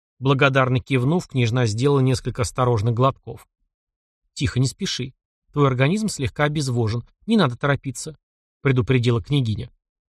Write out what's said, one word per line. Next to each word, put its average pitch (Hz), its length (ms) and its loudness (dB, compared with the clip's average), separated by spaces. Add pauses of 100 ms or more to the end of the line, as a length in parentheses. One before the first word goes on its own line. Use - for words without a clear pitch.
(180)
Благодарно 131 640 2
кивнув, 135 480 0
княжна 120 380 0
сделала 131 340 0
несколько 127 420 -2
осторожных 117 520 0
глотков. 127 520 -2 (840)
«Тихо, - 260 -2
не 131 80 2
спеши. 131 480 -8 (380)
Твой 143 160 2
организм 147 400 0
слегка 147 360 -4
обезвожен. 120 600 -2 (220)
Не 226 100 2
надо 135 200 2
торопиться», 139 600 -4 (460)
предупредила 123 600 2
княгиня. 117 480 -2 (440)